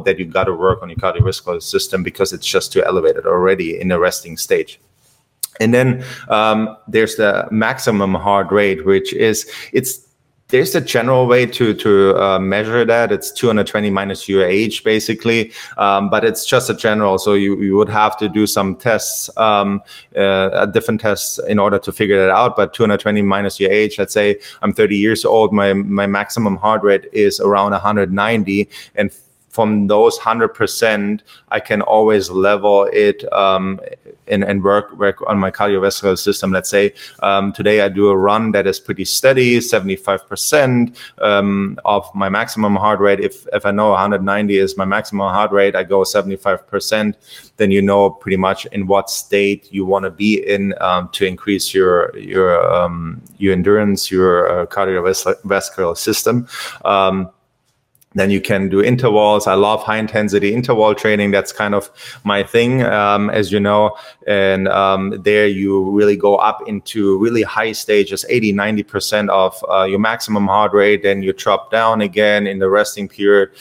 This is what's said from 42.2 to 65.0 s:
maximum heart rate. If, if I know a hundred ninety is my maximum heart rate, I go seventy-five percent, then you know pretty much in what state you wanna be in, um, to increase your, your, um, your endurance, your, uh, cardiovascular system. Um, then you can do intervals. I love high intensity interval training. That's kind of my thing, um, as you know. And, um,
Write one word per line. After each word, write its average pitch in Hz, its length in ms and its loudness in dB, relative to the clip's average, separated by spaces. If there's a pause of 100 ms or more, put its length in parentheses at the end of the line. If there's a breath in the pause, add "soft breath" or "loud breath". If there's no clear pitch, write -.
maximum 104 460 -2
heart 101 240 0
rate. 101 200 2
If, - 320 -6
if 104 140 -2
I 101 60 2
know 104 220 2
a 95 40 2
hundred 98 260 0
ninety 101 340 0
is 95 200 0
my 95 80 -2
maximum 101 420 -4
heart 98 240 0
rate, 98 240 2
I 95 80 0
go 95 200 2
seventy-five 98 640 -2
percent, 107 500 -4 (380 loud breath)
then 101 160 2
you 98 100 4
know 98 300 4
pretty 95 260 -4
much 95 300 -2
in 98 180 -6
what 98 240 0
state 101 640 -2
you 95 140 -4
wanna 95 240 -2
be 104 240 0 (120)
in, 98 340 -2
um, 90 320 -2
to 98 120 -2
increase 92 480 -4
your, 92 420 2
your, 92 560 0
um, 85 520 -4 (160)
your 98 140 2
endurance, 101 580 2
your, 90 400 2
uh, 87 160 -2
cardiovascular 95 1300 -2
system. 117 500 -2 (380 loud breath)
Um, 95 460 0 (800)
then 98 180 0
you 98 100 0
can 98 280 -2
do 95 120 2
intervals. 107 640 2
I 95 80 2
love 104 300 2
high 110 140 -2
intensity 104 540 0
interval 113 440 2
training. 104 340 0
That's 98 220 0
kind 104 240 -4
of - 160 -4 (320 loud breath)
my 101 180 0
thing, 120 400 0
um, 104 480 2
as 101 220 -2
you 104 80 0
know. 104 360 2 (300 loud breath)
And, 98 440 2
um, 98 520 0